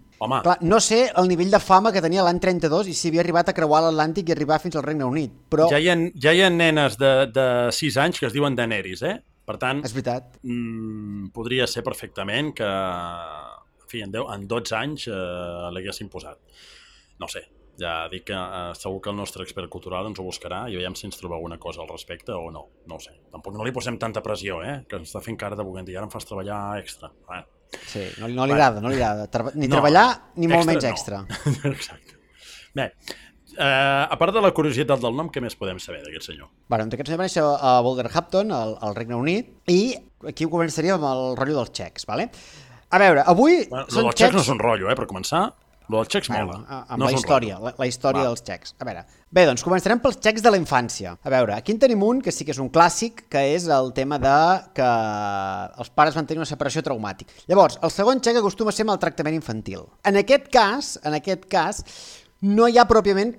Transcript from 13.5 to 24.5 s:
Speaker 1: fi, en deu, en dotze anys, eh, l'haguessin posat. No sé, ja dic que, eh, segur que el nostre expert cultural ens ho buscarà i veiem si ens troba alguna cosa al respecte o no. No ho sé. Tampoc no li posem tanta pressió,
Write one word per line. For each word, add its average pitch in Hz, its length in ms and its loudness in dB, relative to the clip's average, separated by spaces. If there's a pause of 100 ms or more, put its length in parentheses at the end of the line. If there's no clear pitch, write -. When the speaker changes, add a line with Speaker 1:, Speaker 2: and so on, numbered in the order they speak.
Speaker 1:
fi, 117 160 -10
en 98 80 -14
deu, 113 160 -6
en 101 180 -12
dotze 113 300 -6
anys, 139 320 -8
eh, 87 640 -8
l'haguessin 95 400 -12
posat. 117 240 -16 (840)
No 85 80 -12
sé, - 160 -12 (380)
ja 85 140 -4 (180)
dic 92 160 -12
que, 98 80 -6
eh, 90 400 -10
segur 95 240 -10
que - 100 -12
el 101 60 -6
nostre 95 260 -10
expert 87 300 -14
cultural 92 340 -10
ens 98 140 -12
ho 92 60 -10
buscarà 90 420 -10
i 101 80 -8
veiem 90 180 -8
si - 140 -14
ens 90 80 -14
troba 85 200 -10
alguna 82 220 -12
cosa 82 220 -14
al 80 80 -14
respecte 82 480 -14
o 82 160 -12
no. 73 140 -18 (200)
No 82 100 -14
ho 80 40 -18
sé. - 160 -20 (160)
Tampoc 95 240 -16
no 110 80 -8
li 127 80 -6
posem 123 260 -8
tanta 113 240 -6
pressió, 95 400 -8